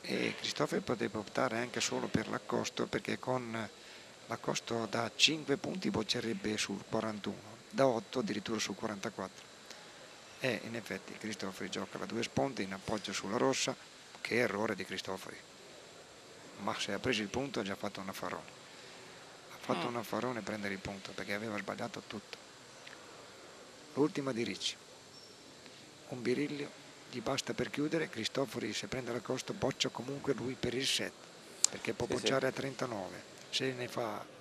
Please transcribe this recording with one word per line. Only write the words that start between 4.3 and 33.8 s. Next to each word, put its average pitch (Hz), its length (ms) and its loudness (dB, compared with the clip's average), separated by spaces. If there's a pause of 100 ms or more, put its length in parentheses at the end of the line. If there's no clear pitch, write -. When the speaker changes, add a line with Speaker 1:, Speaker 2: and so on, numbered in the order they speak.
Speaker 1:
da 117 240 2
cinque 143 420 6
punti - 320 0
boccerebbe 107 720 2
sul - 280 0
quarantuno, 107 680 0 (180)
da 135 160 8
otto 113 320 4
addirittura 110 400 2
sul 107 160 0
quarantaquattro. 104 720 -2 (920)
E 123 240 4
in 113 120 -4
effetti 98 400 -4
Cristofori 101 540 -4
gioca 98 260 -2
la 95 80 -2
due 107 180 0
sponde 131 400 2
in 95 120 -2
appoggio 101 400 -2
sulla 104 240 0
rossa. 131 360 6 (460)
Che - 160 2
errore 107 380 4
di 92 100 -2
Cristofori. 95 520 -4 (1200)
Ma 104 200 2
se - 140 0
ha 98 60 2
preso 110 240 4
il 101 60 0
punto 123 320 0
ha - 20 0
già 98 120 0
fatto 101 260 -4
un 95 100 -4
affarone. 87 320 -4 (1120)
Ha - 60 -12
fatto 156 280 2
Speaker 2:
Mm. - 20 2
Speaker 1:
un 120 80 0
affarone 117 460 0
prendere 101 320 0
il 95 60 -4
punto, 98 320 -6
perché 98 200 -2
aveva 104 240 0
sbagliato 101 500 -4
tutto. - 300 -8 (1600)
L'ultima 139 380 4
di 113 100 2
Ricci. 101 340 0 (1300)
Un 127 140 -4
biriglio 139 600 2 (280)
gli 127 100 -2
basta 131 340 2
per 120 160 2
chiudere. 156 380 2
Cristofori 113 640 0
se - 140 -2
prende 117 260 -2
l'accosto 123 400 0
boccia 127 360 2
comunque 139 460 0
lui 117 240 0
per 120 160 2
il 131 120 2
set, 95 260 4 (580)
perché - 220 0
può 120 140 0
Speaker 2:
Sì, 139 100 2
sì. 120 40 2
Speaker 1:
bocciare 131 260 6
a 131 60 4
trentanove, 113 680 -2 (280)
se 131 220 2
ne 123 160 -2